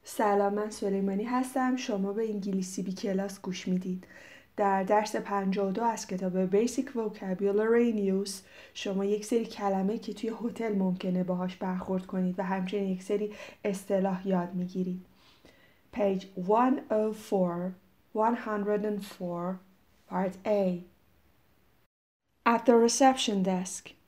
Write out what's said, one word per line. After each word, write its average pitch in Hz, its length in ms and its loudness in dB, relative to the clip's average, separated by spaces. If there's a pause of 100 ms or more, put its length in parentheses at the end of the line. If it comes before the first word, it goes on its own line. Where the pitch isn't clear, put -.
سلام، 202 460 2
من 214 160 -2
سلیمانی 196 540 -2
هستم. 254 520 0
شما 202 360 -2
به 220 180 -2
انگلیسی 190 520 -4
بی 190 100 -4
کلاس 196 480 -4
گوش - 280 -8
میدید. 185 380 -2 (500)
در 196 260 2
درس 214 340 2
پنجاه 196 520 0
و 190 40 -2
دو 214 100 -2
از 226 240 -2
کتاب 185 600 2
Basic 254 180 -2
Vocabulary 214 1080 2
in 196 320 2
Use - 60 -8 (420)
شما 196 300 -2
یک 208 200 0
سری 226 200 0
کلمه 196 540 0
که 214 160 -8
توی 220 180 -4 (120)
هتل 226 300 -2
ممکنه 185 500 0
باهاش 185 320 -2
برخورد 185 500 -4
کنید 185 320 0
و 202 40 -2
همچنین 190 460 -2
یک 185 140 -2
سری 208 300 -2 (320)
اصطلاح 190 640 0
یاد 180 260 0
می‌گیرید. 180 520 -4 (920)
Page 196 260 0 (260)
one 247 280 4 (140)
oh 214 220 2 (180)
four، 180 420 0 (420)
one 226 220 2 (100)
hundred 208 380 0
and 208 200 -4
four، 175 520 -6 (540)
Part 185 240 -2 (120)
A. 196 320 2 (1700)
At 233 180 6
the 240 100 8 (100)
reception 240 560 4
desk. 185 480 -2 (180)